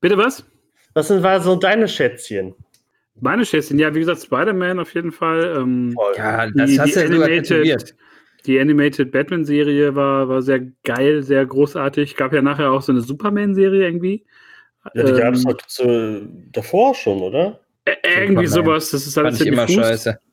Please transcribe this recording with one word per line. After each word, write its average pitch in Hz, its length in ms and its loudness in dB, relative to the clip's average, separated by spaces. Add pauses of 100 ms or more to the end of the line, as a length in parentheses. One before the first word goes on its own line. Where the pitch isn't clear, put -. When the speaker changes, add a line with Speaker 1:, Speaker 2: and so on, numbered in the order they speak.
Speaker 1:
bitte 185 160 2
was? 185 260 -2 (520)
Speaker 2:
Was 156 120 0
sind, 196 140 2
war 190 180 2
so 180 160 2
deine 202 320 0
Schätzchen? 107 680 -4 (680)
Speaker 1:
Meine 180 240 0
Schätzchen, 147 320 -2
ja, 151 160 2
wie 156 60 -2
gesagt, 165 240 -4
Spider-Man 185 560 -2
auf 170 160 -8
jeden 170 160 -6
Fall. 165 440 -2
Ähm, 127 380 -2
Speaker 2:
Voll. 107 240 -2
Speaker 3:
Ja, 110 320 -2
das 139 200 2
Speaker 1:
die, 139 100 4
Speaker 3:
hast 147 80 2
Speaker 1:
die 147 60 0
Speaker 3:
du 196 80 2
ja 156 60 2
sogar 160 200 4
Speaker 1:
Animated, 165 200 0
Speaker 3:
tätowiert. 151 480 0 (520)
Speaker 1:
die 131 120 4
Animated 143 520 2
Batman-Serie 147 840 0
war, 135 340 0
war 131 140 0
sehr 131 200 0 (220)
geil, 139 380 0
sehr 135 240 2
großartig. 143 680 -2
Gab 131 180 -2
ja 147 80 2
nachher 143 300 0
auch 135 100 0
so 139 100 -2
eine 127 100 2
Superman-Serie 196 840 0
irgendwie. 175 400 -4 (720)
Speaker 2:
Ja, 120 80 0
die 135 80 4
Speaker 1:
Ähm, 131 60 4
Speaker 2:
gab's 127 260 2
doch 123 140 0 (100)
zu, 113 600 -2 (240)
davor 220 440 0
schon, - 240 -2
oder? 135 400 -2 (260)
Speaker 1:
äh, - 80 0 (300)
irgendwie 185 240 2
Speaker 3:
Superman. 160 320 2
Speaker 1:
sowas, 156 100 -8
das 139 160 -4
ist 143 100 -8
alles 151 220 0
Speaker 3:
Fand 156 100 0
ich 127 80 2
Speaker 1:
ziemlich 120 200 2
Speaker 3:
immer 196 80 4
Speaker 1:
fuß. 113 60 2
Speaker 3:
scheiße. 113 300 -4 (140)